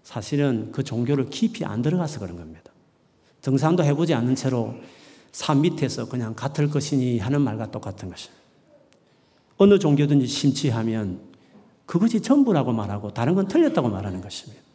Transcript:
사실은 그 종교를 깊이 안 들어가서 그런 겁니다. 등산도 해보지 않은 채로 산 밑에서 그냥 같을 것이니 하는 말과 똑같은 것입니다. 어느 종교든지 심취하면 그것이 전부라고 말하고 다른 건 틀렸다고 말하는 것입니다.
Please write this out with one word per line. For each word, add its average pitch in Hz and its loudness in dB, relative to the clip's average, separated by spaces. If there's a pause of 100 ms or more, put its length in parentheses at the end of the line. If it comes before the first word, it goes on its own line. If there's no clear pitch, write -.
사실은 120 -2
그 139 -4
종교를 123 -2
깊이 - -2
안 104 -4
들어가서 156 -2
그런 90 -10
겁니다. 80 -18 (680)
등산도 151 2
해보지 151 2
않은 123 0
채로 120 -2 (560)
산 - 0
밑에서 135 -2
그냥 113 -6
같을 147 -2
것이니 135 0
하는 139 0
말과 110 -4
똑같은 101 -10
것입니다. - -18 (1160)
어느 202 8
종교든지 147 2
심취하면 113 -2 (540)
그것이 214 0
전부라고 214 4
말하고 104 -4
다른 120 2
건 196 2
틀렸다고 277 2
말하는 95 -6
것입니다. - -16 (120)